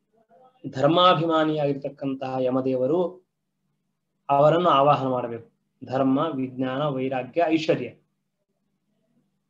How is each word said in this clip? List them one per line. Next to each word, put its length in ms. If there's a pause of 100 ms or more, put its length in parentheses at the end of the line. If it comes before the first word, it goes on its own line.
(720)
ಧರ್ಮಾಭಿಮಾನಿಯಾಗಿರ್ತಕ್ಕಂತಹ 1700
ಯಮದೇವರು 880 (1040)
ಅವರನ್ನು 380
ಆವಾಹನ 380
ಮಾಡಬೇಕು. 460 (320)
ಧರ್ಮ, 340
ವಿಜ್ಞಾನ, 640
ವೈರಾಗ್ಯ, 640
ಐಶ್ವರ್ಯ. 480 (1500)